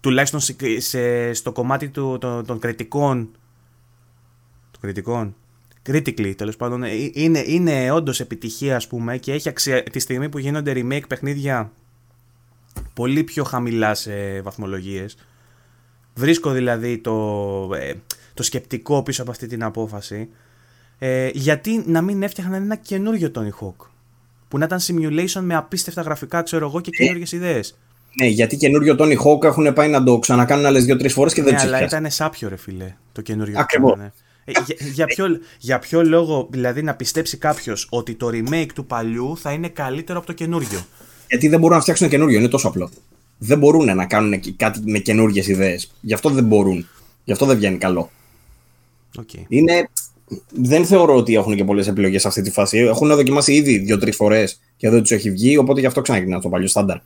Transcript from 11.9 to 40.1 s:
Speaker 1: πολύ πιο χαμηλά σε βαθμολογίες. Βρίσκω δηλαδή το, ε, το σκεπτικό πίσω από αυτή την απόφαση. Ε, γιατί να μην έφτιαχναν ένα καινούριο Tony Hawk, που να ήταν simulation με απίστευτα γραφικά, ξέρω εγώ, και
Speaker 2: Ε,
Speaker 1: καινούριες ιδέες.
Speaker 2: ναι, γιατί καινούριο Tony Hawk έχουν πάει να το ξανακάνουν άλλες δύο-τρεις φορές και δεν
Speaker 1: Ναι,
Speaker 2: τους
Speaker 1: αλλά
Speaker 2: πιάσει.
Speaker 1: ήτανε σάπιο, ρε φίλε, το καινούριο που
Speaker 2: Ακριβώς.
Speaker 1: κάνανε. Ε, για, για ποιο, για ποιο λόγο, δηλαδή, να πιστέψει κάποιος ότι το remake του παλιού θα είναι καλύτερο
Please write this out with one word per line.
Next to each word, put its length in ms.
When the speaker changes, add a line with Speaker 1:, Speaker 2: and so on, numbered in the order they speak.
Speaker 1:
πολύ 300
πιο 200
χαμηλά 500
σε 480
βαθμολογίες. 760
Βρίσκω 360
δηλαδή 480
το, 160
ε, 180
το 80
σκεπτικό 600
πίσω 200
από 80
αυτή 160
την 160
απόφαση. 680
Ε, 340
γιατί 540
να 160
μην 200
έφτιαχναν 400
ένα 140
καινούριο 580
Tony 300
Hawk, 220
που 100
να 60
ήταν 160
simulation 600
με 140
απίστευτα 480
γραφικά, 400
ξέρω 240
εγώ, 140
και 120
Speaker 2:
Ε, 120
Speaker 1:
καινούριες 280
ιδέες. 460
Speaker 2:
ναι, 60
γιατί 300
καινούριο 420
Tony 180
Hawk 280
έχουν 280
πάει 160
να 160
το 140
ξανακάνουν 480
άλλες 180
δύο-τρεις 280
φορές 220
και 80
δεν 100
Speaker 1:
Ναι, 60
Speaker 2:
τους 80
Speaker 1:
αλλά 120
Speaker 2:
πιάσει. 160
Speaker 1:
ήτανε 160
σάπιο, 380
ρε 80
φίλε, 380
το 80
καινούριο 340
που 60
Speaker 2:
Ακριβώς. 300
Speaker 1:
κάνανε. 220
Ε, 80
για, 100
για 140
ποιο, 200
για 200
ποιο 260
λόγο, 460
δηλαδή, 320
να 120
πιστέψει 420
κάποιος 540
ότι 240
το 180
remake 420
του 120
παλιού 500
θα 160
είναι 160
καλύτερο 500